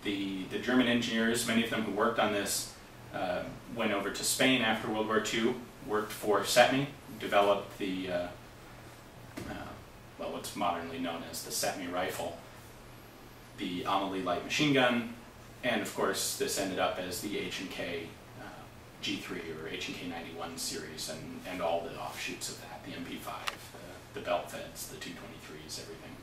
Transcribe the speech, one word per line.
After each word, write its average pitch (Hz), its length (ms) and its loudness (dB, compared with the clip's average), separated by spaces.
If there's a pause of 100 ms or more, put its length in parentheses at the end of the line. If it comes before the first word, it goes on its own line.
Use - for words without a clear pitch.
The, 98 480 0
the 104 80 0
German 123 280 6
engineers, 113 600 4
many 113 160 6
of - 60 0
them 110 120 0
who 107 100 0
worked 113 280 4
on 107 120 6
this, - 420 0 (400)
uh, - 300 0 (320)
went 110 160 2
over 98 180 2
to - 140 -4
Spain 131 380 6
after 113 280 2
World 110 180 2
War 107 120 6
Two, 113 360 4 (300)
worked 104 260 2
for 101 320 4
setme, 131 440 8 (320)
developed 101 580 6
the, 92 320 -2
uh, 90 180 0 (1200)
uh, - 40 -6 (680)
well, - 120 -4
what's - 240 -6
modernly - 440 0
known - 320 -4
as - 120 -6
the - 80 -8
setme - 400 0
rifle, - 460 -2 (1200)
the 90 280 -2
Amelie 95 360 2
light 87 220 0
machine 151 300 4
gun, 120 400 6 (500)
and 113 180 2
of - 140 -4
course - 420 2
this - 220 0
ended 92 200 0
up 92 200 2
as 90 220 -4
the 98 160 -2
H 92 240 -4
and 92 80 -6
K, 87 380 -4 (320)
uh, - 40 -12 (580)
G 98 160 -2
three 90 240 -6 (200)
or 80 60 -6
H - 220 -4
and - 80 -6
K - 100 -6
ninety-one 82 500 -6
series - 520 -6
and, 127 320 -8 (100)
and - 100 -4
all - 200 2
the - 180 -6
offshoots - 500 -6
of - 120 -10
that, - 240 -12
the - 80 -8
M - 100 -6
P - 120 -6
five, - 300 -8 (280)
the, - 460 -12
the - 60 -8
belt - 240 2
feds, - 380 -8
the - 100 -10
two - 140 -8
twenty-threes, - 720 -12
everything. - 400 -12